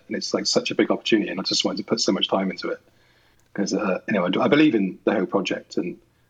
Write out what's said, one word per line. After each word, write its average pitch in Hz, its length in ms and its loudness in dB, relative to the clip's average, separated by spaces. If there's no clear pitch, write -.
and 107 80 -6
it's, - 160 -6
like, 101 140 -2
such - 240 0
a - 40 -6
big - 160 2
opportunity, 98 400 2
and - 80 -6
I 92 40 -6
just - 220 -2
wanted 95 140 -2
to - 60 -8
put 117 160 -2
so - 100 0
much 95 180 0
time 95 220 0
into - 200 -8
it. - 100 -8
'Cause, 101 220 -2
uh, - 320 0
you - 80 0
know, 90 100 2
I, 101 200 0
I 117 40 2
believe 147 280 6
in 95 280 0
the 101 80 2
whole 98 140 0
project, - 500 -4
and, 87 220 -4